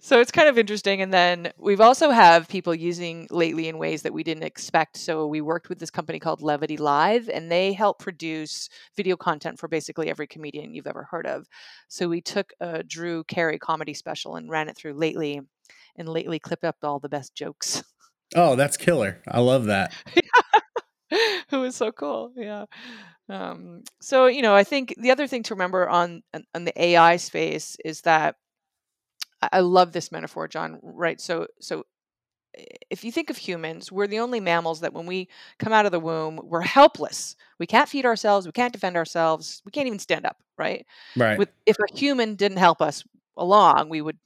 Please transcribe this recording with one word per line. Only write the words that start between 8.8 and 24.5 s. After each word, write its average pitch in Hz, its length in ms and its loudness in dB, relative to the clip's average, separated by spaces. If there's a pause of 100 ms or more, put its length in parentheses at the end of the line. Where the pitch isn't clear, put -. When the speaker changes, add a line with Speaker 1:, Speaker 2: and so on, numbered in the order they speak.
Speaker 1:
video 185 220 -2
content 160 420 -6
for 165 80 -14
basically 156 420 -6
every 151 160 -8
comedian 151 480 -16
you've 147 140 -14
ever 147 160 -12
heard 165 240 -10
of. 143 200 -8 (420)
So - 180 -6
we 170 140 -4
took - 400 -8
a 170 200 -8
Drew 165 440 -8
Carey 165 340 -4
comedy 156 340 -6
special - 440 -12
and 160 120 -14
ran 156 200 -6
it - 80 -18
through 151 160 -12
Lately, 147 480 -4 (560)
and 165 100 -12
Lately 160 320 -6
clipped - 240 -8
up 165 180 -6
all 147 180 -6
the 139 100 -12
best 139 260 -10
jokes. - 520 -8
<laughs> - 60 -20 (420)
Speaker 2:
Oh, 143 200 4
that's 139 220 0
killer. 107 500 0
I 117 120 -2
love 123 260 4
that. 98 260 0 (240)
Speaker 1:
<laughs> - 960 0
It 381 460 -2
was 254 180 -4
so 240 160 -2
cool. 262 440 -8
Yeah. 208 300 -12 (640)
Um, 180 560 -12 (160)
so, 262 280 4
you 254 160 2
know, 208 100 6